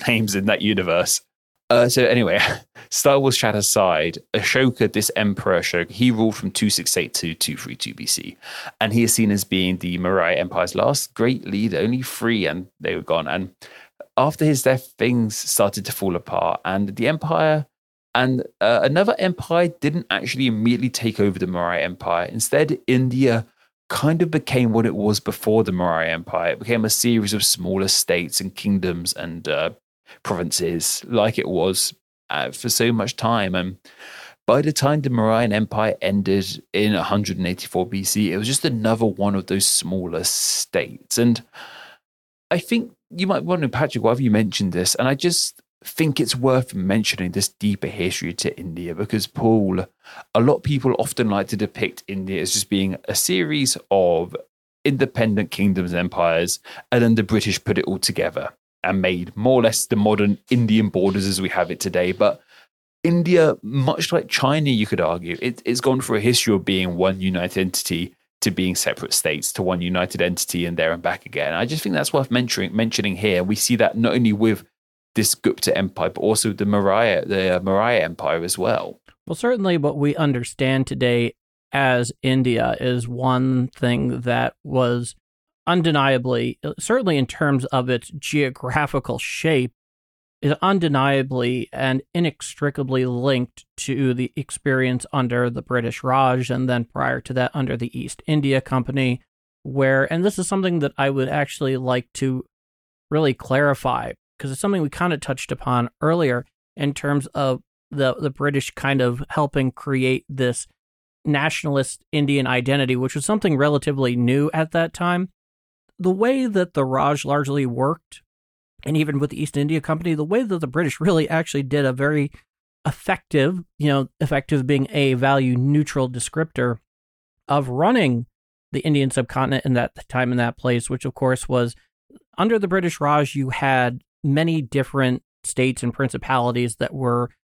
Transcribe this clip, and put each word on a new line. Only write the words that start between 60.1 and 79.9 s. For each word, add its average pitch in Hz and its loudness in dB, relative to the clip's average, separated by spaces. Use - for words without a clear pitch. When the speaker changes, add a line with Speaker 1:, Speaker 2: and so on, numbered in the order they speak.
Speaker 1:
Indian 110 4
borders 95 0
as 95 -2
we 92 -2
have 87 -2
it 82 -6
today. 90 0
But - 0
India, 170 4
much 139 -2
like 170 0
China, 143 0
you 107 2
could 92 -2
argue, 85 -2
it, 120 -4
it's 120 0
gone 131 2
through 113 -2
a 101 0
history 117 2
of 92 0
being 92 0
one 95 0
united 90 -2
entity 90 -4
to 107 0
being 92 -2
separate - -4
states - -2
to 98 -4
one 90 0
united 90 -2
entity 87 -2
and 85 -4
there 80 2
and 85 -6
back 87 -4
again. 73 -4
I 92 -2
just 156 -4
think 190 -2
that's 139 -2
worth 135 0
mentioning, 117 -2
mentioning 107 0
here. 92 2
We 101 0
see - 0
that 107 2
not 113 2
only 113 4
with 107 2
this 107 2
Gupta - 0
Empire, 92 -2
but - -10
also 107 0
the 101 -4
Maurya, 101 2
the, 95 2
uh, - -2
Maurya 101 2
Empire 82 -2
as 90 -4
well. 98 -2
Speaker 2:
Well, 165 -6
certainly 196 0
what 147 0